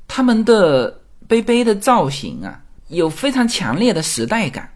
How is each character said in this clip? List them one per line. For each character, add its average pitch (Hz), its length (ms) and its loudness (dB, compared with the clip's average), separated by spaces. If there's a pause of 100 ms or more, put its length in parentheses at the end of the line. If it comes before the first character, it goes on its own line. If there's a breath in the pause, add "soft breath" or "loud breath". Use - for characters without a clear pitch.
他 - 160 -4
们 226 220 4
的 160 520 4 (300)
杯 226 160 2
杯 240 220 2
的 220 100 2
造 202 340 2
型 85 340 -8
啊， 90 200 -14 (260)
有 160 220 -2
非 269 200 -4
常 247 160 2
强 151 320 -2
烈 233 140 2
的 160 100 -2
时 117 220 -4
代 220 240 -2
感， - 280 -12